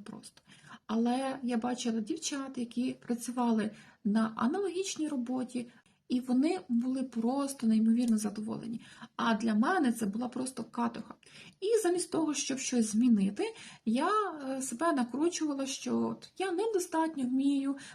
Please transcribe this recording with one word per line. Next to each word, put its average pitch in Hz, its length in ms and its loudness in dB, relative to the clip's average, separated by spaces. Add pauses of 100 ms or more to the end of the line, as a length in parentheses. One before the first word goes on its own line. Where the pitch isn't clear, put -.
просто. - 380 -16 (440)
Але 247 560 0
я 240 140 0
бачила 240 440 -2
дівчат, 269 580 -4
які 247 340 -2
працювали 233 800 0 (340)
на 220 320 2
аналогічній 339 720 0
роботі, 254 600 -4 (380)
і 247 120 2
вони 269 480 2
були 254 340 0
просто 262 640 -2
неймовірно 220 520 4
задоволені. 214 640 -6 (360)
А 233 180 2
для 220 200 0
мене 269 380 4
це 226 140 -2
була 226 220 -2
просто 254 360 -8
каторга. 233 500 -6 (460)
І 381 60 -2 (160)
замість 349 300 0
того, 302 220 0
щоб 262 240 -2
щось 233 340 0
змінити, 226 640 4 (300)
я, 269 260 2 (400)
е, 269 120 -4
себе 320 300 0
накручувала, 277 760 0
що 240 320 -2
от 233 400 -4
я 381 140 -2
недостатньо 330 720 0
вмію, 277 520 2 (180)